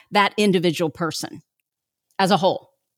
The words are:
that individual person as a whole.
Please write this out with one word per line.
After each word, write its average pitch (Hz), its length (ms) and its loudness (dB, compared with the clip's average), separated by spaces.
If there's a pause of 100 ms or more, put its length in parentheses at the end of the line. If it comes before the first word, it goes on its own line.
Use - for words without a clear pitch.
(100)
that 202 280 2
individual 180 500 2
person - 540 -8 (760)
as 190 120 0
a 202 80 2
whole. 165 320 -2 (280)